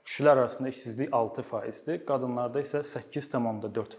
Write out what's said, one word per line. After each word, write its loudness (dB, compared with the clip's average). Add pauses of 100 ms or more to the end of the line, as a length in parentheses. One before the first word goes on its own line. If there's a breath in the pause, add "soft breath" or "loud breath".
kişilər 6
arasında 2
işsizlik -4
altı 2
faizdir, -6 (100)
qadınlarda 0
isə -2
səkkiz -8
tam 0
onda -6
dörd -4